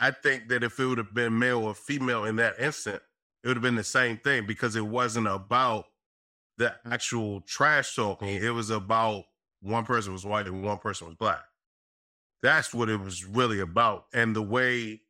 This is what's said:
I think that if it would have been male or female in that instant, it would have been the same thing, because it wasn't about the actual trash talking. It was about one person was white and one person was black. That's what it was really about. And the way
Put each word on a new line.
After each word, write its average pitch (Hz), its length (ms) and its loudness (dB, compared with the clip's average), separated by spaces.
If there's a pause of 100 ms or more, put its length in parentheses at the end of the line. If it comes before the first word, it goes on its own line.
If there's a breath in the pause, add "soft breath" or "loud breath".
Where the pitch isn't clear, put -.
I 135 100 4
think 131 380 0
that 123 160 2
if 113 120 -6
it 131 80 2
would 127 120 2
have 104 160 -4
been 117 260 2
male 123 240 4
or 107 100 -4
female 127 520 -2
in 110 100 -2
that 113 240 2
instant, 123 420 -4 (400)
it 123 60 -6
would 127 80 2
have 117 80 0
been 123 120 2
the 107 100 0
same 120 320 2
thing, 127 280 0
because 110 300 -2
it 110 100 -2
wasn't 113 420 0
about 107 580 0 (720)
the 117 180 0 (100)
actual 113 540 -4
trash 143 560 2
talking. 104 320 -2
It 101 260 0
was 113 160 -4
about 110 540 0 (380)
one 110 240 -2
person 110 260 0
was 92 140 -10
white 104 220 0
and 95 140 -6
one 101 160 -2
person 95 300 -8
was 82 80 -18
black. 95 240 0 (1040)
That's 139 300 2
what 117 160 0
it 107 80 2
was 92 260 -8
really 107 380 2
about. 98 520 0
And 113 220 2
the 110 80 0
way 117 560 0 (100)